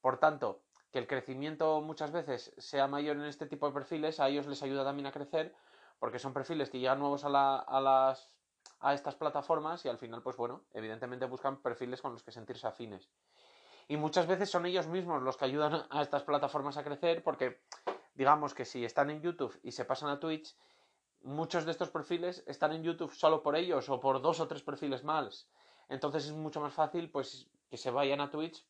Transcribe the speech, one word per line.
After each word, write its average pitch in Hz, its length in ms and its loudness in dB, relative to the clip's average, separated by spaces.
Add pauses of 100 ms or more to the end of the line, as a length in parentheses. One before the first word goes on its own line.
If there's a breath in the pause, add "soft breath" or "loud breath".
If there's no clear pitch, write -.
Por 131 160 2
tanto, 139 460 2 (280)
que 139 60 -2
el 120 100 -2
crecimiento 147 720 0
muchas 151 300 -6
veces 147 460 -4
sea 139 300 2
mayor 147 300 0
en 147 80 -6
este 147 200 -8
tipo 147 220 -4
de 135 60 -2
perfiles, 156 460 -2
a 139 80 6
ellos 143 200 2
les 143 160 -6
ayuda 135 200 0
también 139 220 -2
a 135 60 -4
crecer, 156 420 -2 (460 loud breath)
porque 117 200 -2
son 135 140 -6
perfiles 143 380 -2
que 127 80 -6
llegan 127 200 4
nuevos 143 240 0
a 143 60 0
la, 139 280 4
a 135 220 0
las, 135 560 4 (440)
a 139 160 4
estas 143 200 -6
plataformas 156 720 0
y 135 40 0
al 117 100 -4
final, 117 240 -10
pues 127 120 -4
bueno, 120 280 -4 (100)
evidentemente 120 540 -6
buscan 135 340 -4
perfiles 123 400 -4
con 131 100 -4
los 117 120 -14
que 113 80 -16
sentirse 117 360 -8
afines. 107 420 -10 (760 loud breath)
Y 147 100 -2
muchas 156 280 4
veces 190 240 2
son 175 160 2
ellos 180 220 0
mismos 170 340 -2
los 127 160 0
que 139 80 0
ayudan 151 440 2
a 147 120 0
estas 143 220 0
plataformas 143 540 0
a 143 60 -6
crecer, 165 400 0
porque 135 380 0 (540 loud breath)
digamos 143 380 6
que 127 120 -6
si 123 200 -6
están 143 240 2
en 151 120 -6
YouTube 160 420 -4
y 120 80 -8
se 123 140 -6
pasan 143 240 -2
a 143 100 -2
Twitch, 156 360 -6 (680 soft breath)
muchos 160 440 -2
de 165 60 -2
estos 160 180 -2
perfiles 175 580 -4
están 151 260 2
en 160 100 -6
YouTube 165 300 -2
solo 160 300 6
por 147 120 2
ellos 160 340 2
o 127 100 2
por 131 220 2
dos 165 180 4
o 156 80 0
tres 147 160 -6
perfiles 139 400 -4
más. 147 440 -2 (420 soft breath)
Entonces 143 360 -2
es 151 60 -6
mucho 156 300 -4
más 143 120 -4
fácil, 160 380 0
pues, 131 380 -6 (200)
que 127 60 -12
se 127 160 -4
vayan 139 300 2
a 143 100 -2
Twitch 160 380 -6